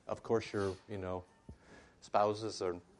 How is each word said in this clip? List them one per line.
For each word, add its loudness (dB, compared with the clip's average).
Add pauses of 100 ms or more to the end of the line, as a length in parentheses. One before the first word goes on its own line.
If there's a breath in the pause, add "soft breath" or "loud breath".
Of -4
course, 0
your, 0 (160)
you -6
know, -4 (760 soft breath)
spouses 2
or 0 (240)